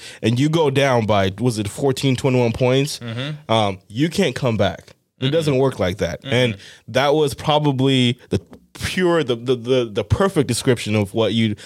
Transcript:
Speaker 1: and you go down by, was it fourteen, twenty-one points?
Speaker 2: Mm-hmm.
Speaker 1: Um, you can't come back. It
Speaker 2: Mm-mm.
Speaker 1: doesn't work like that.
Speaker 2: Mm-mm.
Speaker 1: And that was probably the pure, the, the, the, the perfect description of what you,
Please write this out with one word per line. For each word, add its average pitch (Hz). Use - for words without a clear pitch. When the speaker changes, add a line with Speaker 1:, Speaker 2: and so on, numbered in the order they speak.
Speaker 1:
and 120
you 147
go 156
down 131
by, 98
was 117
it 104
fourteen, 135
twenty-one 123
points? 131
Speaker 2:
Mm-hmm. 127
Speaker 1:
Um, 104
you 139
can't 156
come 117
back. -
It 127
Speaker 2:
Mm-mm. 135
Speaker 1:
doesn't 151
work 135
like 92
that. 85
Speaker 2:
Mm-mm. -
Speaker 1:
And 120
that 135
was 151
probably 135
the 190
pure, 170
the, 123
the, 120
the, 123
the 104
perfect 160
description 113
of 101
what 110
you, 113